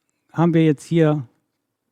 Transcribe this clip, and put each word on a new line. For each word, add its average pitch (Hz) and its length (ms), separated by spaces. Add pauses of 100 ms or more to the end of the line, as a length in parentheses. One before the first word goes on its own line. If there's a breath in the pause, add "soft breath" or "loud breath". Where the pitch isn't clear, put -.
(320)
haben 165 220
wir 160 100
jetzt 151 200
hier 151 440 (640)